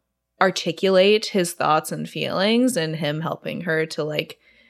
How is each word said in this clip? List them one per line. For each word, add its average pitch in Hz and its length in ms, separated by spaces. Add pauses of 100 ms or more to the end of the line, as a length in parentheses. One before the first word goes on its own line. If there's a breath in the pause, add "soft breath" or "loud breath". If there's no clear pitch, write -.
(400)
articulate 190 880
his 175 260
thoughts 156 380
and 156 180
feelings, 214 680
and 160 180
him 151 260
helping 156 400
her 160 260
to, 160 160
like, 151 360 (300 soft breath)